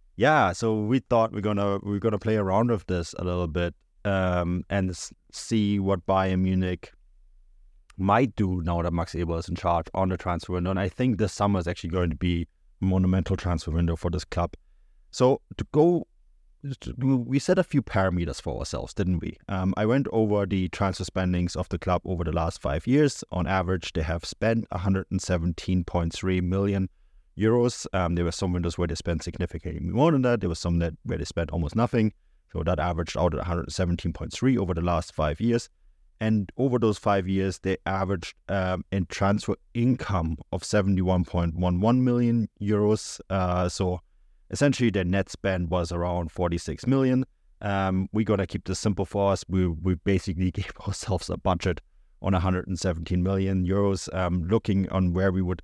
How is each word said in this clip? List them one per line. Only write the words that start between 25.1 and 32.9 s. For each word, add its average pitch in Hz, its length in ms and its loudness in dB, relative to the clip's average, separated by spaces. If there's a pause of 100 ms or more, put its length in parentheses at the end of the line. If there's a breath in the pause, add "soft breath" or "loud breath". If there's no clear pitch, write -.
and 95 100 -2
seventeen 90 640 0
point 85 300 -2
three 92 280 0
million 98 480 0 (480)
euros. 120 560 2
Um, 87 220 0
there 87 100 0
were 82 60 0
some 92 220 -2
windows 87 240 -2
where 87 100 0
they 80 80 -4
spent 82 280 -4
significantly 85 580 -6
more 113 300 2
than 135 120 4
that. 120 180 2
There 92 80 -2
was 82 100 -4
some 85 200 0
that, 82 140 0 (100)
where 85 140 -6
they - 80 -6
spent 85 260 -4
almost 82 240 -4
nothing. 113 380 2 (400)
So 82 100 -4
that 87 160 0
averaged 82 380 -2